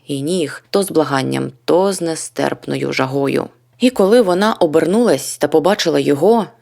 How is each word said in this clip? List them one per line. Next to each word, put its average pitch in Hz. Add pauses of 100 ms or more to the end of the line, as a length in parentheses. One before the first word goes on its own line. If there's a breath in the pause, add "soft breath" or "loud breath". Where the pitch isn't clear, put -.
і 139
ніг, 165
то 196
з 185
благанням, 135 (120)
то 190
з 175
нестерпною 143
жагою. 135 (320)
І 254
коли 214
вона 196
обернулась 160
та 147
побачила 156
його, 160 (160)